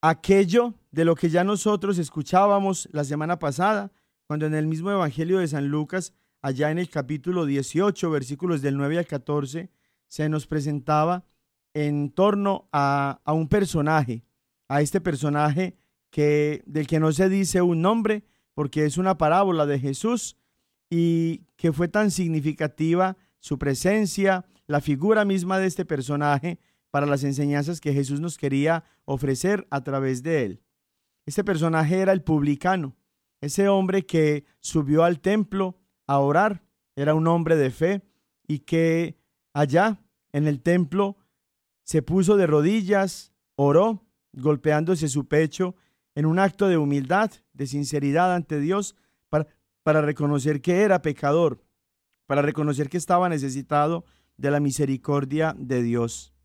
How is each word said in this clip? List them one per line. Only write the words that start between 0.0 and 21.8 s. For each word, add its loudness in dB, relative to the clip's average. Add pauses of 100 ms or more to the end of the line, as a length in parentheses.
aquello 2 (160)
de 0
lo 4
que -2
ya 2
nosotros -2
escuchábamos 0
la -4
semana -4
pasada, -2 (340)
cuando -4
en -2
el -2
mismo -4
evangelio -2
de -2
San -4
Lucas, -6 (300)
allá -2
en -4
el -6
capítulo -4
dieciocho, -2
versículos -4
del -2
nueve -2
al -2
catorce, -6 (360)
se -4
nos -2
presentaba -2 (500)
en -2
torno 0
a, 0
a -2
un 0
personaje, 0 (440)
a 0
este 0
personaje -2 (340)
que, 0
del -4
que 2
no 2
se 2
dice 2
un 2
nombre, 0 (300)
porque -2
es -2
una 0
parábola 2
de 0
Jesús, -4 (540)
y 0 (120)
que 0
fue -2